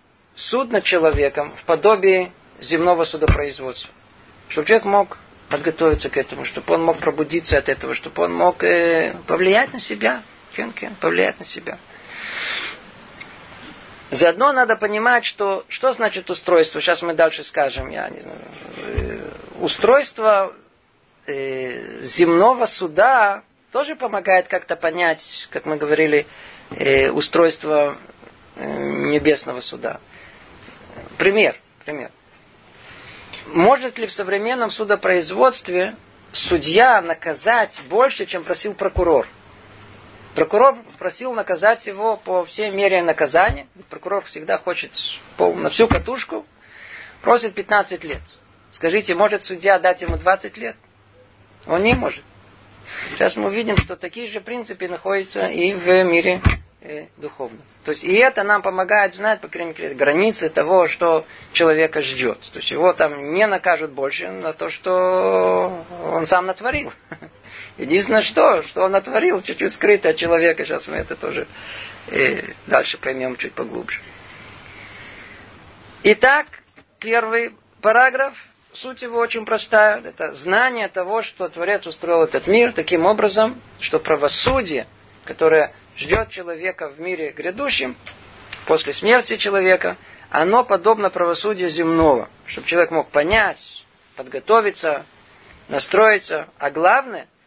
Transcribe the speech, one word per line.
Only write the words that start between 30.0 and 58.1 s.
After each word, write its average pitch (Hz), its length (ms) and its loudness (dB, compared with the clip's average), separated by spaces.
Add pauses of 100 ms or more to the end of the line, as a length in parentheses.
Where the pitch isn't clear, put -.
Пример, 196 380 2 (280)
пример. 143 260 -12 (1400)
Может 240 520 2
ли 226 80 -6
в 185 60 -8
современном 214 580 -4
судопроизводстве 196 1300 0 (360)
судья 180 680 4
наказать 170 880 -2
больше, 214 380 0
чем 170 180 -8
просил 180 300 -6
прокурор? 170 520 0 (1080)
Прокурор 180 440 4 (200)
просил 233 360 -8
наказать 202 520 0
его 208 300 -4
по 185 280 -2
всей 208 260 -6
мере 190 320 2
наказания. 165 640 2 (240)
Прокурор 185 340 -6
всегда 165 320 -6
хочет - 360 -6 (440)
пол-, 175 180 2
на 160 140 -4
всю 226 180 4
катушку. - 600 -4 (760)
Просит 226 340 2
пятнадцать 196 500 -2
лет. 147 180 -10 (480)
Скажите, 180 440 -2
может 202 300 2
судья 185 340 0
дать 180 220 2
ему 165 160 -4
двадцать 190 400 -2
лет? 226 200 -12 (880)
Он 170 160 0
не 226 120 4
может. 247 280 -6 (920)
Сейчас - 220 0
мы 208 120 -2
увидим, 214 280 -2
что 175 200 -2
такие 220 320 -12
же 208 120 -10
принципы 214 480 -10
находятся 190 580 -4
и 180 260 0
в 185 320 4
мире, 180 360 2 (400)
э, 151 260 -14 (100)
духовном. 131 460 -12 (220)
То 151 80 -4
есть 147 120 -8
и 180 100 0